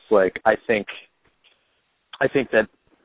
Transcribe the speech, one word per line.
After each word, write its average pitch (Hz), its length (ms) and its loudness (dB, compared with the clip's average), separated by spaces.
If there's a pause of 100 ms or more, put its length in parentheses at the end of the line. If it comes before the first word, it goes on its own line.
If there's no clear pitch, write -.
(100)
like, 95 340 2
I 110 100 2 (120)
think, 107 200 -2 (1300)
I 139 80 0
think 135 220 -2
that, 110 180 2 (360)